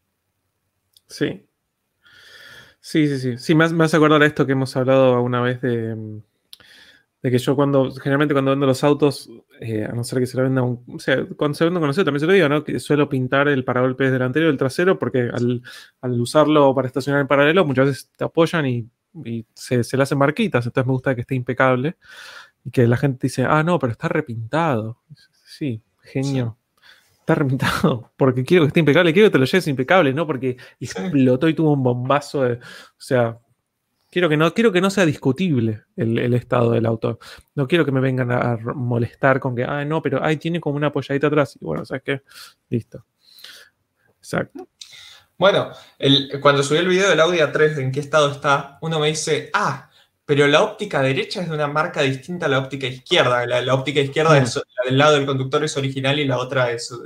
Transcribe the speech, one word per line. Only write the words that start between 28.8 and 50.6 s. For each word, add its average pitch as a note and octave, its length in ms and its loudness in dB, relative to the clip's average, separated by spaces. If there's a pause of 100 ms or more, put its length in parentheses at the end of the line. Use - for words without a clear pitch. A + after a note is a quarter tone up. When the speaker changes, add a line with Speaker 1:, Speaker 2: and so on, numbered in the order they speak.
Speaker 1:
impecable, D#3 320 4
quiero G#3 160 6
que - 40 4
te D3 60 4
lo C3 60 4
lleves F3+ 220 0
impecable, C#3 460 2
no D#3 140 -2
porque B2+ 300 -6 (220)
Speaker 2:
Sí. B2+ 60 -10
Speaker 1:
explotó C#3+ 640 2
y D#3 60 2
tuvo D#3 180 2
un C3+ 100 0
bombazo C3 600 0
de, A#2+ 100 0
o A#2+ 60 -8 (380)
sea, A#2 420 0 (800)
quiero F3 120 2
que D3+ 80 2
no, E3 140 2
quiero A#3 200 2
que F3 100 2
no G3 80 2
sea G3 160 2
discutible C3 800 0 (120)
el, A2+ 220 -2
el B2 160 0
estado A#2+ 380 0
del A2+ 160 0
auto. A2+ 320 -4 (340)
No C#3+ 140 -4
quiero E3 180 2
que C3+ 60 -2
me C3+ 80 0
vengan B2+ 320 -2
a, A#2+ 220 0
a A2+ 40 -4
molestar A#2+ 800 -2
con B2+ 160 -6
que, A#2+ 80 -4
"Ah, C#3+ 220 -6
no, D#3 160 -4
pero, C3+ 220 -4
ay, D#3 140 -2
tiene E3 220 -6
como C#3+ 160 -4
una D3 120 -2
apoyadita C#3 400 -2
atrás". D3 340 0
Y - 20 -12
bueno, D3+ 220 -6
¿sabes C3+ 180 -8
qué? C#3 180 -4 (480)
Listo. - 360 -8 (1120)
Exacto. - 500 -10 (720)
Speaker 3:
Bueno, F3+ 340 2 (280)
el, C#3 420 0
cuando C#3 220 4
subí D3 160 0
el F3+ 80 0
video F#3 220 2
del D#3+ 100 4
Audi E3+ 220 2
A C#3 100 2
tres, D3+ 240 2
de C3+ 80 -4
en C3 80 -2
qué C3+ 80 -6
estado D3 320 0
está, C#3+ 500 -2
uno D#3+ 180 -4
me D3+ 100 0
dice, D#3 440 -4
"Ah, F3+ 340 -4 (380)
pero C#3+ 220 2
la D#3 160 4